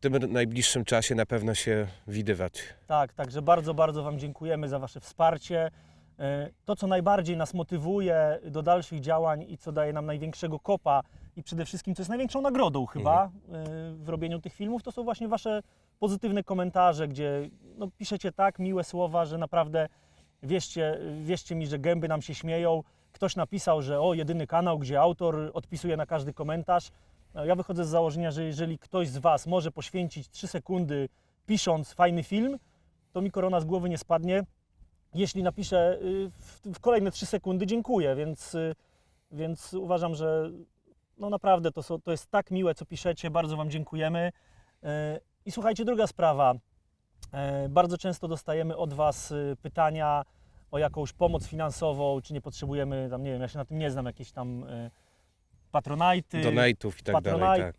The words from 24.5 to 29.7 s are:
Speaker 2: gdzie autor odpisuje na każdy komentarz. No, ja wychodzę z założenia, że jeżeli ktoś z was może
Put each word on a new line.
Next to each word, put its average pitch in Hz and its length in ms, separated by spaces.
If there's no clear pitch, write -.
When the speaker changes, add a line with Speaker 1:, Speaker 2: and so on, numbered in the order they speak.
Speaker 2:
gdzie 139 220
autor 160 540
odpisuje 165 420
na 151 100
każdy 147 260
komentarz. 165 580
No, 151 100
ja 175 100
wychodzę 175 300
z 156 40
założenia, 165 420
że 156 140
jeżeli 160 340
ktoś 175 300
z 131 100
was 151 280
może 165 240